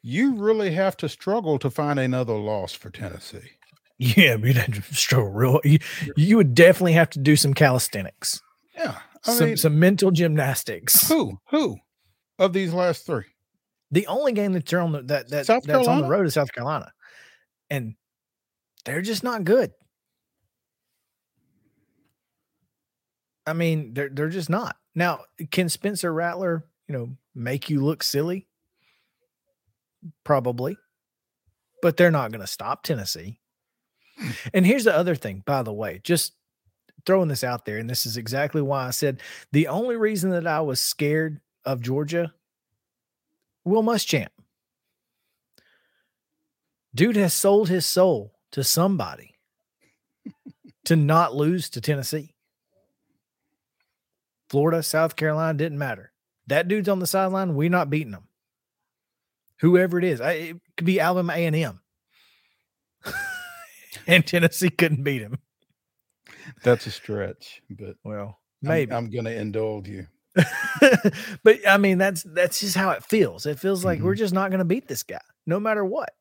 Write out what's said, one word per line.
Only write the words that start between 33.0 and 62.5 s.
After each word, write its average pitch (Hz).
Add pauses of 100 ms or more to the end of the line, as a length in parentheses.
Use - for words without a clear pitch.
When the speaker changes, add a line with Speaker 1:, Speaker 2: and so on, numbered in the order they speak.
Speaker 2:
And 185
here's 233
the 190
other 175
thing, 98
by 139
the 110
way, 101
just - (720)
throwing 185
this 135
out 123
there, 107
and 113
this -
is 113
exactly 135
why 139
I 127
said 139 (320)
the 151
only 233
reason 208
that 170
I 160
was 135
scared 156 (260)
of 131
Georgia, 151 (1300)
Will 214
Muschamp. 208 (2750)
Dude 208
has 190
sold 202
his 180
soul 151 (200)
to 135
somebody 135 (1500)
to 165
not 156
lose 156
to 117
Tennessee. 147 (2250)
Florida, 160
South 160
Carolina, 156
didn't 151
matter. 123 (340)
That 170
dude's 202
on 196
the 175
sideline. 190
We're 151
not 175
beating 147
them. 95 (1300)
Whoever 180
it 175
is, 143
I, 156
it 165 (200)
could 165
be 185
Alabama 170
A 170
and 156
M. 123 (1200)